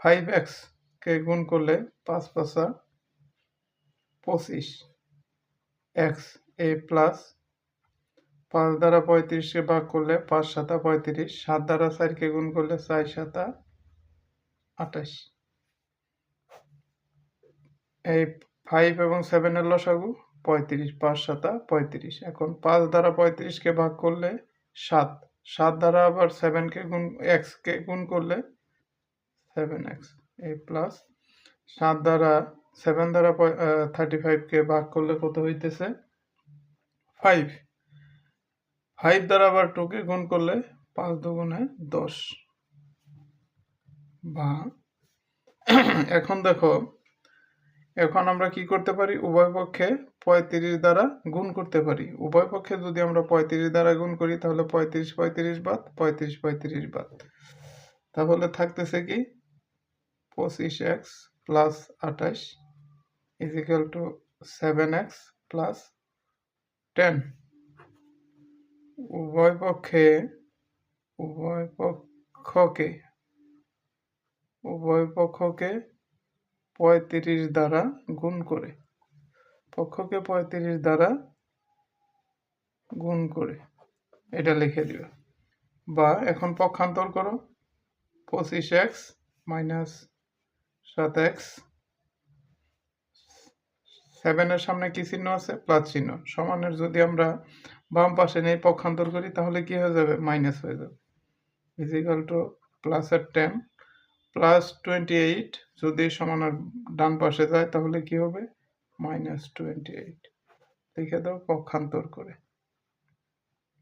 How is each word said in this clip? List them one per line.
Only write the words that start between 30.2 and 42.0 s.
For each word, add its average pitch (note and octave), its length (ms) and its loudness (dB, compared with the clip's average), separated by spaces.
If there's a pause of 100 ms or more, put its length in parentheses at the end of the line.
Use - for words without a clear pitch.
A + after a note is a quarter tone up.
এই D#3 200 -10
প্লাস D#3+ 460 -8 (640)
সাত D#3 300 0
দ্বারা, D#3 580 2 (200)
সেভেন E3 360 0
দ্বারা E3+ 200 6
পয়-, D#3+ 260 4
আহ, D#3 340 2
থার্টি D#3 260 -2
ফাইভকে D#3 440 2
ভাগ D3+ 300 0
করলে D#3 300 0
কত D#3 180 -2
হইতেছে? D#3+ 480 -4 (1300)
ফাইভ। E3+ 260 6 (1500)
ফাইভ F3+ 260 4
দ্বারা G3 220 6
আবার F#3 200 4
টুকে F3+ 340 -4
গুণ F3+ 260 -4
করলে F3 340 0 (340)
পাঁচ F3 240 -4
দুগুণে E3+ 480 -4 (120)
দশ। D#3 360 -6 (2000)